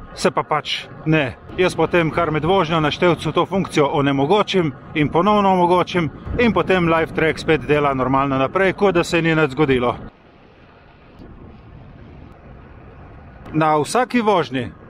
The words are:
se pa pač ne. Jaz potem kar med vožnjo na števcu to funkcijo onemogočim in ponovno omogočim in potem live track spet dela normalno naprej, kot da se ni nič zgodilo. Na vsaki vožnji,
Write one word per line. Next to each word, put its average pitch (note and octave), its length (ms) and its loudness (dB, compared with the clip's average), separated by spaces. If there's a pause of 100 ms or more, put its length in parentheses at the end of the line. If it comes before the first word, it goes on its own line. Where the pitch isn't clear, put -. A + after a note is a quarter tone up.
(160)
se - 160 0
pa D3+ 120 -2
pač - 420 -6 (200)
ne. D#3 280 0 (240)
Jaz F3+ 180 0
potem E3 360 0
kar E3 200 -2
med D3+ 140 -2
vožnjo E3+ 340 0
na D3 120 0
števcu E3 400 0
to E3+ 140 0
funkcijo E3+ 480 0
onemogočim D3 760 0 (220)
in D3 160 0
ponovno G3 440 2
omogočim F3 560 2 (300)
in A#3 140 2
potem F#3 360 2
live E3 240 0
track D#3+ 260 0
spet D3+ 220 0
dela C#3+ 320 2
normalno C3+ 440 0
naprej, F3 360 0
kot F#3+ 220 2
da E3+ 80 2
se E3 180 0
ni D#3+ 140 2
nič D#3 160 2
zgodilo. B2+ 440 2 (3500)
Na D#3 240 2
vsaki A#3+ 440 0
vožnji, C3+ 500 0 (180)